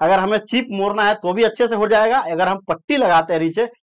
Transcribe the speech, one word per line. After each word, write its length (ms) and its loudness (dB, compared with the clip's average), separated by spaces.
अगर 180 4
हमें 220 0
चिप 320 -4
मोड़ना 320 -2
है 120 2
तो 160 -4
भी 120 0
अच्छे 240 0
से 60 -2
हो 140 0
जाएगा, 320 2
अगर 280 -2
हम 160 -4
पट्टी 320 -4
लगाते 360 2
हैं 80 0
नीचे 260 -2